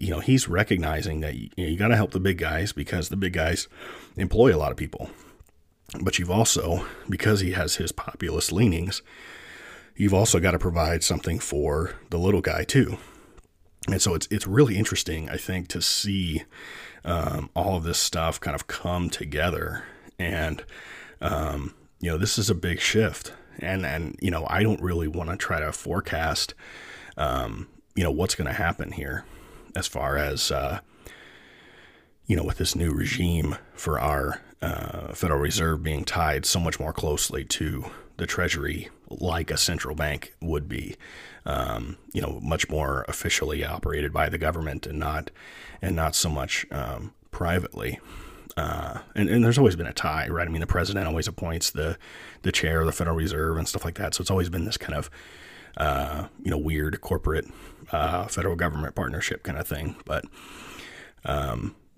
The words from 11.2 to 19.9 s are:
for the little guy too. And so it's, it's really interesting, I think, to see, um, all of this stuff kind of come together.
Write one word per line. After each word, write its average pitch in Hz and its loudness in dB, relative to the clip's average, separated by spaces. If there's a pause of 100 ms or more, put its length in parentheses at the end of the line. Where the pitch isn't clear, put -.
for 73 0 (140)
the 85 0
little 92 6
guy 80 0
too. - 4 (920)
And 95 2
so - 4
it's, 78 -2
it's 104 -2
really 110 6
interesting, 82 0
I - -4
think, 92 -4
to 87 -2
see, 92 0 (600)
um, 80 -2
all 90 2
of 82 -2
this 82 0
stuff 82 0
kind 76 -4
of - -6
come 87 -2
together. 76 -2 (340)